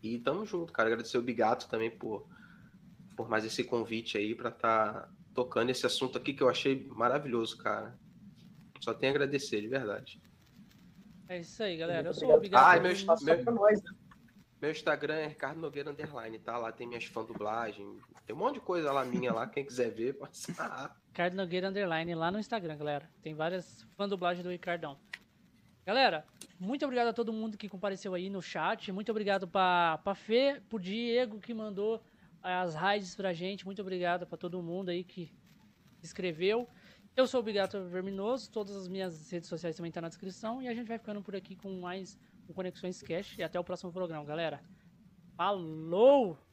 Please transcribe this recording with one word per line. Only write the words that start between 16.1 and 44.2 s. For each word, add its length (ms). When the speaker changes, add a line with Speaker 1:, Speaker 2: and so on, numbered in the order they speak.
Speaker 1:
tá? 180
Lá 140
tem 160
minhas 180
fã 180
dublagem, 720
tem 100
um 40
monte 160
de 60
coisa 300
lá 140
minha 260
lá, 160
quem 180
quiser 260
ver, 260
pode 140
acessar. 760
Speaker 2:
Ricardo 280
Nogueira 340
Underline 460
lá 160
no 80
Instagram, 380
galera. 320
Tem 140
várias 480
fã 140
dublagem 340
do 60
Ricardão. 480
Galera, 400
muito 260
obrigado 220
a 60
todo 200
mundo 240
que 100
compareceu 460
aí 160
no 120
chat. 500
Muito 180
obrigado 380
pra, 560
pra 100
Fê, 560
pro 100
Diego 600
que 160
mandou 480
as 320
raids 400
pra 180
gente. 320
Muito 160
obrigado 460
pra 100
todo 240
mundo 280
aí 140
que 300
escreveu. 640
Eu 120
sou 140
o 20
Bigato 440
Verminoso, 640
todas 240
as 120
minhas 440
redes 180
sociais 260
também 160
tá 80
na 80
descrição. 540
E 60
a 60
gente 140
vai 120
ficando 220
por 140
aqui 200
com 260
mais 360
um 60
Conexões 480
Cash. 380
E 40
até 160
o 40
próximo 280
programa, 320